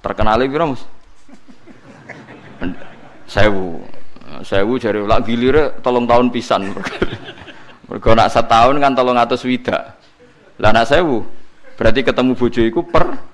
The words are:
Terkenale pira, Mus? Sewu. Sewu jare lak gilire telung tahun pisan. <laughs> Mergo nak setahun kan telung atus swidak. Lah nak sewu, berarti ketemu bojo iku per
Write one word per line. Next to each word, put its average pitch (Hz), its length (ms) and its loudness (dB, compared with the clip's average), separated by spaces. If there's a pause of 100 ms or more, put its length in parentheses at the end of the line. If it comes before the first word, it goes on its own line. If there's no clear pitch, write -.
Terkenale 110 480 0
pira, 160 160 -2
Mus? 135 160 -4 (2500)
Sewu. 98 480 2 (640)
Sewu 101 360 0
jare 107 240 -4
lak 110 240 2
gilire 127 560 0
telung 123 240 0
tahun 120 280 4
pisan. 98 400 -4 (520)
<laughs> - 640 -20
Mergo - 240 -2
nak 107 160 4
setahun 120 480 4
kan 135 160 2
telung 123 240 2
atus 120 280 0
swidak. - 520 -4 (600)
Lah 104 160 4
nak 117 160 4
sewu, 143 360 2 (480)
berarti 113 320 4
ketemu 127 320 0
bojo 120 240 0
iku 113 240 0
per - 180 4 (300)